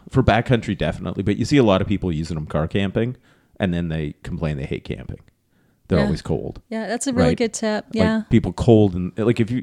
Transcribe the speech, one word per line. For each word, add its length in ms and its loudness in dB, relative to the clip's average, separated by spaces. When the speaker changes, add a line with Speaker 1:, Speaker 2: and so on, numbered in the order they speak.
Speaker 1:
for 140 2
backcountry, 540 2
definitely. 460 -4
But 140 -2
you 80 -2
see 140 4
a 40 8
lot 200 4
of 40 -4
people 240 -2
using 240 -4
them 120 -6
car 200 -2
camping, 500 -2
and 160 0
then 140 -2
they 340 -4
complain 340 -4
they 100 -6
hate 180 -6
camping. 360 -10
They're 100 2
Speaker 2:
Yeah. 60 2
Speaker 1:
always 180 -2
cold. 460 -6
Speaker 2:
Yeah, 180 -6
that's 200 -6
a 60 0
really 180 2
Speaker 1:
Right? 60 0
Speaker 2:
good 180 -2
tip. 320 -4
Speaker 1:
Like, 80 -10
Speaker 2:
Yeah. 360 2
Speaker 1:
people 220 2
cold, 420 6
and, 220 -4
like, 240 2
if 100 -2
you, 120 -4